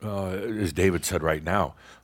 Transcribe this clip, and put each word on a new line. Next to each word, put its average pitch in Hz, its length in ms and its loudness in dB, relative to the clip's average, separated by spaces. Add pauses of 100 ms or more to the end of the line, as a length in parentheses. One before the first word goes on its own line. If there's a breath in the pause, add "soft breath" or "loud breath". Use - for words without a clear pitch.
Uh, 101 260 -4
as 101 440 -4
David 87 320 2
said 87 180 -2
right 78 200 0
now, 85 320 0 (300 loud breath)